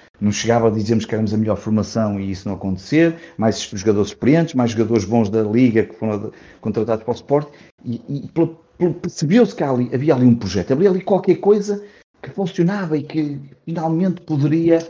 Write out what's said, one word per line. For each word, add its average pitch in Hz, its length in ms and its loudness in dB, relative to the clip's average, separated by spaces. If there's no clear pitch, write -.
não 104 140 0
chegava 113 360 2
a - 20 4
dizermos 110 340 0
que - 100 -6
éramos 110 180 -2
a 107 40 -2
melhor 107 200 0
formação 107 640 -2
e 98 120 -6
isso 95 180 -10
não 95 80 -6
acontecer, 147 640 0
mais 110 240 0
jogadores 101 480 0
experientes, 151 460 0
mais 123 160 0
jogadores 110 340 0
bons 107 260 0
da 110 120 0
Liga 110 420 2
que - 100 -12
foram 107 240 -4
de-, 107 140 -10
contratados 110 440 -2
para 123 80 -4
o - 20 -6
Sporting, 147 380 -2
e, 117 240 -8
e 139 200 -8
pelo, 165 280 -2
pelo, 175 160 0
percebeu-se 202 600 0
que - 80 -6
ali, 123 320 0
havia 143 200 2
ali 127 100 4
um 123 100 8
projeto, 95 380 -2
havia 165 160 4
ali 185 140 0
qualquer 190 340 2
coisa 202 480 0
que - 80 -14
funcionava 175 640 -2
e 139 60 -4
que 147 380 -6
finalmente 165 580 -2
poderia 156 560 2